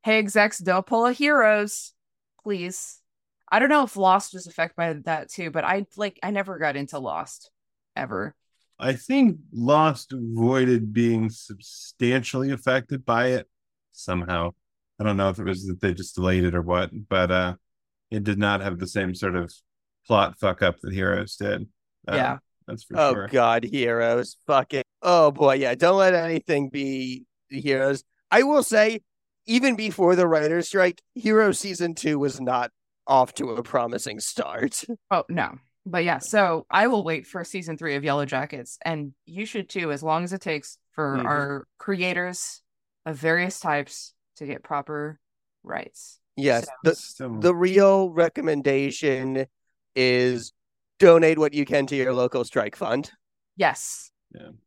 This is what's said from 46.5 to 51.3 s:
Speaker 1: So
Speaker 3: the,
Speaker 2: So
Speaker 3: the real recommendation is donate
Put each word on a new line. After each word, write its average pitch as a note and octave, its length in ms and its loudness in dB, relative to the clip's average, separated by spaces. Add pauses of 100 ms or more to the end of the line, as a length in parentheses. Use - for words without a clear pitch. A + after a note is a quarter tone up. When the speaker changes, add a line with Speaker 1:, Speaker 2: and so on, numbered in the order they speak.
Speaker 1:
So - 60 -16 (140)
Speaker 3:
the, E3 100 4
Speaker 2:
So B2+ 460 -12
Speaker 3:
the F3 140 4
real F#3+ 560 4
recommendation C#3 1400 0 (480)
is B2 580 2 (460)
donate E3 400 8